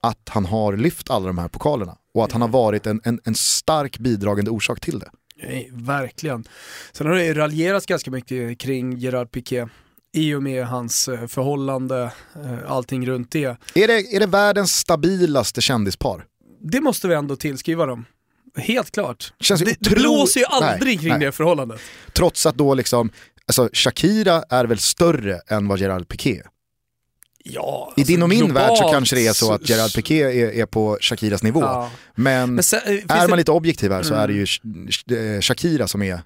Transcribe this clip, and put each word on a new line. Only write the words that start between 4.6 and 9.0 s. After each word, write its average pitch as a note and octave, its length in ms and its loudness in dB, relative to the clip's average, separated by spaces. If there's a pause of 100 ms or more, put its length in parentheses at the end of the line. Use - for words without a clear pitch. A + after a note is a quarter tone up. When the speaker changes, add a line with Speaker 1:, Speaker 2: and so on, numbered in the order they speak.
Speaker 1:
till C#3+ 200 -6
det. - 100 -16 (340)
Speaker 2:
Nej, C3 300 -10
verkligen. C3 720 -6 (480)
Sen D3 160 -4
har E3+ 80 2
det F3 100 2
ju D#3+ 80 0
raljerats D#3 520 0
ganska D#3+ 260 -4
mycket B2 480 -6
kring B2+ 380 -4
Gerard B2 340 -4